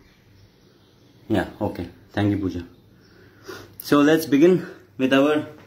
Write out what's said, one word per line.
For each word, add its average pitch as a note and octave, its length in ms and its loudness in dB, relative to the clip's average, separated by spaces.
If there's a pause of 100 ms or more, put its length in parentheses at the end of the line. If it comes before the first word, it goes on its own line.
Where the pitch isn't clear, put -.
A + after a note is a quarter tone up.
(1300)
Yeah, F#2+ 200 -2 (120)
okay. F#2 300 -8 (220)
Thank G#2 180 -2
you, G2 80 -2
Pooja. F2 260 -6 (1160)
So D3 220 2
let's D#3 260 2
begin D#3 360 4 (360)
with C3 120 -2
our D3 360 2 (200)